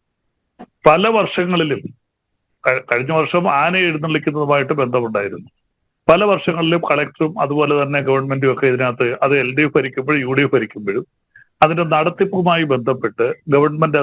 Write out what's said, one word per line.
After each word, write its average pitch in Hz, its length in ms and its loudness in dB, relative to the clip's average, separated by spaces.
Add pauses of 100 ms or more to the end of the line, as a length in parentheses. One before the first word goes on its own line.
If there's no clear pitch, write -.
(880)
പല 165 140 4 (140)
വർഷങ്ങളിലും, 170 640 -2 (840)
ക-, 127 160 0 (100)
കഴിഞ്ഞ 135 260 -2
വർഷം 175 260 0 (180)
ആന 175 120 0 (140)
എഴുന്നള്ളിക്കുന്നതുമായിട്ട് 151 920 -2
ബന്ധമുണ്ടായിരുന്നു. 110 680 -4 (640)
പല 180 80 6 (120)
വർഷങ്ങളിലും 165 580 0
കളക്ടറും 147 440 -2 (120)
അതുപോലെ 147 360 0
തന്നെ 139 260 -2
ഗവൺമെന്റും 135 460 0
ഒക്കെ 135 180 0
ഇതിനകത്ത്, 123 380 0 (160)
അത് 139 160 2
എൽ 127 160 -4
ഡി 151 80 2
എഫ് 143 120 -2
ഭരിക്കുമ്പോഴും 135 460 -2
യു 127 140 -4
ഡി 143 80 2
എഫ് - 100 0
ഭരിക്കുമ്പോഴും 107 500 -4 (580)
അതിന്റെ 165 200 0 (120)
നടത്തിപ്പുമായി 175 760 0
ബന്ധപ്പെട്ട് 120 560 -2 (260)
ഗവൺമെന്റ് 151 480 2